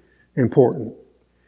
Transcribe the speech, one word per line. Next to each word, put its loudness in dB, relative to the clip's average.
important. 0